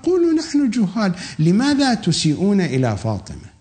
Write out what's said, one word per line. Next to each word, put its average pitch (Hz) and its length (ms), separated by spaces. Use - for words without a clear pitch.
قولوا: 339 300
"نحن 294 360
جهال". 208 460
لماذا 254 540
تسيئون 180 680
إلى 127 360
فاطمة؟ 92 640